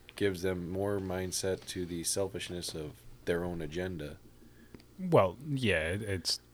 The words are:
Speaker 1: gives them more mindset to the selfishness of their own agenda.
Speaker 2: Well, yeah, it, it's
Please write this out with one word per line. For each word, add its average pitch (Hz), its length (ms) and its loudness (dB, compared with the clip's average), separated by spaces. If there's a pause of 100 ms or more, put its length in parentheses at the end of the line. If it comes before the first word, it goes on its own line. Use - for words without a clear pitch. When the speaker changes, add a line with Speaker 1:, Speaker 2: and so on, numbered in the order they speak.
(160)
Speaker 1:
gives 95 260 2
them 90 280 0
more 98 280 0
mindset 92 680 -2
to 92 180 -4
the 85 180 -4
selfishness 90 720 -2
of 76 180 -6 (340)
their 87 180 2
own 87 160 -2
agenda. 78 560 -4 (800)
Speaker 2:
Well, 131 380 6 (100)
yeah, 123 340 4
it, 90 220 0
it's 98 380 0 (140)